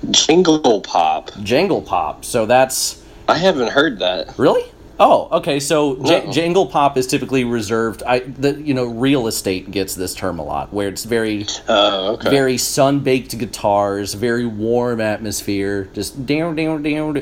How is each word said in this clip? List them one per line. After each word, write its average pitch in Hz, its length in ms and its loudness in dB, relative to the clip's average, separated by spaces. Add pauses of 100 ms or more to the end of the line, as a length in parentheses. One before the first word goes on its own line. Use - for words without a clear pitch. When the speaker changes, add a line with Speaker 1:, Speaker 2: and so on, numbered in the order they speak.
(100)
Speaker 1:
Jangle 156 720 4
pop? 78 480 0 (120)
Speaker 2:
Jangle 131 400 2
pop. 80 420 -4
So 117 220 0
that's 127 560 2 (260)
Speaker 1:
I 120 100 4
haven't 156 340 2
heard 139 280 2
that. 90 380 -4
Speaker 2:
Really? 180 240 4 (380)
Oh, 202 320 6
okay. 165 260 0
So 147 460 0
j- 180 220 4
Speaker 1:
No. 147 60 -8
Speaker 2:
jangle 170 340 2
pop 143 300 2
is 127 100 0
typically 127 380 0
reserved. 113 640 -2
I, 123 140 2
the, 131 340 -2
you 147 200 -4
know, 127 100 0
real 120 420 0
estate 98 440 -4
gets 95 240 -4
this 90 200 -6
term 87 240 -4
a 78 60 -6
lot, 73 280 -6
where 101 160 -2
it's 95 160 -8
very, 110 420 -2 (220)
Speaker 1:
Oh, 101 460 2
okay. 113 160 -2
Speaker 2:
very 135 280 4
sun-baked 139 800 0
guitars, 101 760 -2
very 120 320 -2
warm 117 540 0
atmosphere, 101 920 -2
just 104 340 -8
down, 156 300 -2
down, 156 260 -2
down, 151 400 -2